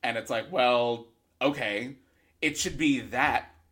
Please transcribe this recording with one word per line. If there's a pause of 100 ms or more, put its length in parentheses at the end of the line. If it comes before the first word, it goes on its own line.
And
it's
like,
"Well, (340)
okay." (460)
It
should
be
that (200)